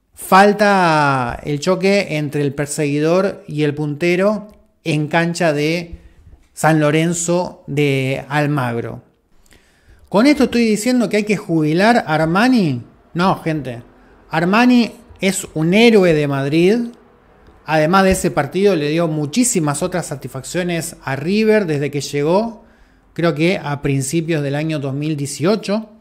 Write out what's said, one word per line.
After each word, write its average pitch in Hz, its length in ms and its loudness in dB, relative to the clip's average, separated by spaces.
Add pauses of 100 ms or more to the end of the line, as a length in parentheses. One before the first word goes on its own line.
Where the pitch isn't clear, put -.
(140)
falta 180 1300 2
el 147 160 -4
choque 185 580 0
entre 147 240 -4
el 143 120 0
perseguidor 156 920 -2
y 151 160 -4
el 143 100 0
puntero 175 760 -2 (340)
en 151 240 -2
cancha 170 460 0
de 165 440 -4 (560)
San 156 260 2
Lorenzo 170 880 0
de 135 600 -2
Almagro. 123 760 -2 (1080)
¿Con 220 180 4
esto 285 180 4
estoy 240 200 0
diciendo 220 440 0
que 202 80 0
hay 202 60 0
que 208 140 0
jubilar 170 680 2
a 156 100 -2
Armani? 165 680 2 (300)
No, 175 280 0
gente. 131 420 -6 (460)
Armani 220 600 4 (300)
es 190 320 -2
un 160 200 0
héroe 208 400 6
de 147 140 0
Madrid. 151 500 2 (880)
Además 160 380 2
de 190 80 4
ese 185 180 0
partido, 180 460 0
le 147 140 -2
dio 165 180 0
muchísimas 151 720 -2
otras 180 260 -4
satisfacciones 160 920 -8
a 135 140 -6
River 208 500 2
desde 147 260 -2
que 139 100 -4
llegó, 175 640 -2 (480)
creo 165 220 -2
que 165 220 0
a 143 240 -6
principios 151 640 -2
del 139 120 -4
año 156 240 -4
dos 135 140 -6
mil 151 220 -4
dieciocho. 190 760 -4 (120)